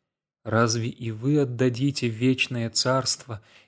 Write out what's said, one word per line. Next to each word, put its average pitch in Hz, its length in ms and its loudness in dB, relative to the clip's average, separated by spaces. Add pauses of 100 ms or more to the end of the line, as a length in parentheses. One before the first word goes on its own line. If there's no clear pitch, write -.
(440)
Разве 113 440 2
и 117 240 -8
вы 131 280 0
отдадите 127 680 0
вечное 120 640 0
царство 127 720 -2 (260)